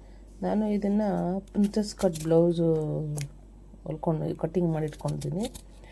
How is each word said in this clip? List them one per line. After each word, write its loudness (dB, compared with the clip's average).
ನಾನು 0
ಇದನ್ನು 0
ಪ್ರಿನ್ಸೆಸ್ 0
ಕಟ್ 0
ಬ್ಲೌಸು 6
ಹೊಲ್ಕೊಂಡು, -4
ಕಟ್ಟಿಂಗ್ 0
ಮಾಡಿ -2
ಇಟ್ಕೊಳ್ತೀನಿ. -4